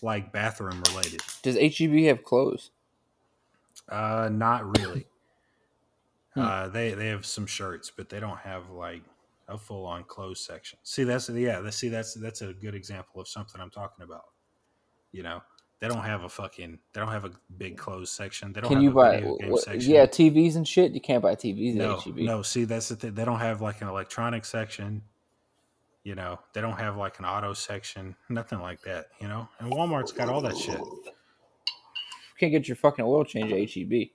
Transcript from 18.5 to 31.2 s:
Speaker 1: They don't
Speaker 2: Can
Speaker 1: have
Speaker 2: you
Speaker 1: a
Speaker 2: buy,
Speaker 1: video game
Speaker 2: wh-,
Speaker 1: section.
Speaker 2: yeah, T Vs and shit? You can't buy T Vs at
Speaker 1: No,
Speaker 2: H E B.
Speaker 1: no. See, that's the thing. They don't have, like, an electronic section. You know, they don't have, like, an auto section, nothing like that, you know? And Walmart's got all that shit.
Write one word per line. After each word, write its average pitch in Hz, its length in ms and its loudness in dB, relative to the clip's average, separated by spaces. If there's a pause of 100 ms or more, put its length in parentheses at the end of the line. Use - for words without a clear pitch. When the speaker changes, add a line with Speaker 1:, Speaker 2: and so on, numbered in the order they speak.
Speaker 1:
They 104 80 -6
don't - 60 -2
Speaker 2:
Can 139 100 4
Speaker 1:
have 139 40 8
Speaker 2:
you 139 100 10
Speaker 1:
a - 20 0
Speaker 2:
buy, 120 220 10
Speaker 1:
video - 200 -2
game - 160 -4
Speaker 2:
wh-, 120 60 6
Speaker 1:
section. 123 320 0
Speaker 2:
yeah, 143 160 12
T 160 240 10
Vs 156 260 6
and 160 100 0
shit? 180 260 6
You 127 100 -4
can't 123 200 2
buy 98 120 4
T 113 180 -4
Vs 113 260 0
at 107 80 2
Speaker 1:
No, 101 120 -2
Speaker 2:
H - 80 -10
E - 60 -10
B. - 120 -2
Speaker 1:
no. 113 160 0
See, 117 240 0
that's 113 240 -4
the 117 80 -6
thing. 110 160 -8
They 113 140 -2
don't 117 140 0
have, 113 200 -2
like, 104 220 -6
an 104 60 -8
electronic 110 580 -6
section. 104 560 -6 (1000)
You 101 120 -10
know, 90 240 -8 (160)
they 107 80 -4
don't 110 160 -4
have, 107 180 -4
like, 98 220 -6
an 92 80 -8
auto 101 260 -2
section, 98 640 -10 (140)
nothing 117 320 -6
like 87 220 -10
that, 90 240 -10 (120)
you 104 80 -10
know? 113 300 -10
And 120 120 -8
Walmart's 151 420 -2
got 123 180 -2
all 143 100 0
that 123 160 -4
shit. - 240 -6 (1500)